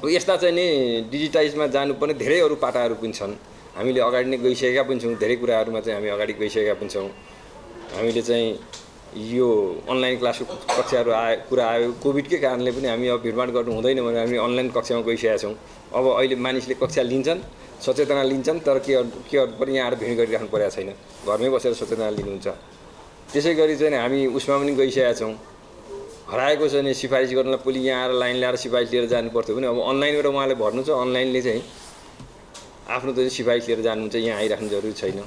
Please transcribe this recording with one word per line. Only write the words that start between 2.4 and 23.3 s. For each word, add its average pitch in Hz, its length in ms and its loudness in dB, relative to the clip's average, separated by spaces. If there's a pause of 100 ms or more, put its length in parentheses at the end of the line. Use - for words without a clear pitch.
अरू 151 160 4
पाटाहरू 120 400 0
पनि 110 160 -6
छन्। 101 220 -6 (440)
हामीले 127 240 0
अगाडि 127 280 2
नै 131 80 0
गइसकेका 127 460 2
पनि 127 160 -2
छौँ, 117 160 -2
धेरै 107 200 0
कुराहरूमा 113 440 0
चाहिँ 107 200 -4
हामी 104 100 -4
अगाडि 104 240 -2
गइसकेका 104 400 0
पनि 101 160 -6
छौँ। 98 200 -6 (880)
हामीले 113 260 0
चाहिँ 117 380 0 (580)
यो 107 720 2
अनलाइन 127 300 0
क्लासको - 580 -2
कक्षाहरू 120 340 2
आए, 113 380 0
कुरा 123 160 2
आयो, 117 260 2
कोभिडकै 139 460 0
कारणले 127 340 0
पनि 131 160 -4
हामी 120 200 0
अब 120 140 0
भिडभाड 120 280 -2
गर्नु 120 240 0
हुँदैन 123 320 2
भनेर 117 120 0
हामी 120 200 0
अनलाइन 123 320 0
कक्षामा 117 320 -2
गइसकेका 110 360 2
छौँ। 107 180 -4 (380)
अब 127 140 2
अहिले 131 280 4
मानिसले 127 380 -2
कक्षा - 280 0
लिन्छन्, 131 380 0 (420)
सचेतना 139 420 2
लिन्छन्, 135 360 0
तर 139 200 2
के 135 140 0
गर्-, 127 120 4
के 117 320 -4
गर्नु 127 200 2
पर्ने 135 180 0
यहाँ 127 140 2
आएर 120 100 -2
भिड 113 180 -2
गरिराख्नु 113 300 2
परेको 104 220 0
छैन, 98 240 -8 (340)
घरमै 107 220 2
बसेर 123 240 2
सचेतना 110 360 -2
लिनुहुन्छ। 101 380 -6 (840)